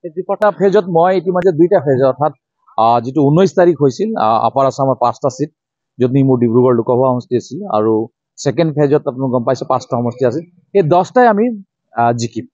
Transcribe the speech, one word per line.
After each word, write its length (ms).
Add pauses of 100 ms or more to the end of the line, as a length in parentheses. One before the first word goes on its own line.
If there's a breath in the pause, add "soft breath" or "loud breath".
এই 60
দুটা 400
ফেজত 380
মই 300
ইতিমধ্যে 340
দুইটা 280
ফেজ, 220
অৰ্থাৎ, 300 (460)
আহ, 220
যিটো 200
ঊনৈশ 340
তাৰিখ 280
হৈছিল, 340
আহ, 300
upper 200
আছামৰ 280
পাঁচটা 340
ছিট, 220 (480)
য'ত 120
নেকি 160
মোৰ 120
ডিব্ৰুগড় 380
লোকসভা 360
সমষ্টি 240
আছিল, 300
আৰু 420 (280)
ছেকেণ্ড 380
ফেজত 340
আপোনালোকে 240
গম 120
পাইছে 200
পাঁচটা 320
সমষ্টি 280
আছিল, 200 (300)
এই 80
দহটাই 440
আমি, 360 (300)
আহ, 200
জিকিম। 420